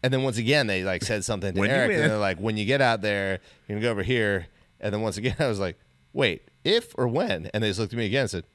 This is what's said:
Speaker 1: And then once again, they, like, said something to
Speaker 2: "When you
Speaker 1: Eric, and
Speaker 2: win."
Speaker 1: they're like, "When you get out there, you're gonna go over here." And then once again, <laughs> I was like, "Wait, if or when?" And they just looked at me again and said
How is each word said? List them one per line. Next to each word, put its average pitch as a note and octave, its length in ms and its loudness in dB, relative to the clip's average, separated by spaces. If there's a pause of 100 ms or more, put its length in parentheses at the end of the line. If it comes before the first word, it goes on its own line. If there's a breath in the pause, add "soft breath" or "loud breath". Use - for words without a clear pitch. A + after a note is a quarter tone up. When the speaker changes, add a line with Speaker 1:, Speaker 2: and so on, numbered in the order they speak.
Speaker 1:
And B2+ 100 2
then C3 120 2
once B2 160 0
again, C3 260 4
they, F#2+ 180 0
like, F#2 200 0
said G#2 200 -2
something G2 300 -2
to F#2 60 0
Speaker 2:
"When G2+ 100 4
you C3+ 60 4
Speaker 1:
Eric, B2+ 160 2
and F3+ 100 2
Speaker 2:
win." D3+ 80 4
Speaker 1:
they're A2 80 0
like, G2 220 0
"When G#2+ 180 -2
you G#2+ 80 0
get C3+ 160 2
out A#2 200 2
there, G2 380 0 (280 loud breath)
you're G2+ 100 -4
gonna G#2 40 -2
go A#2 100 0
over G2+ 100 -2
here." G#2 460 0 (320 soft breath)
And G#2 120 -4
then G#2+ 100 -2
once G#2 160 -2
again, A#2 180 -2
<laughs> - 40 -16
I D#3 80 2
was G#2+ 120 -2
like, F#2 180 -4 (340)
"Wait, A#2+ 300 0 (220)
if A3+ 340 0
or B2 100 0
when?" A#2 460 -2
And G#2+ 100 0
they A2 60 2
just F#2+ 100 -2
looked A2 140 -4
at A#2 60 -4
me A2 80 0
again B2+ 140 2
and A2+ 100 0
said F2 240 -6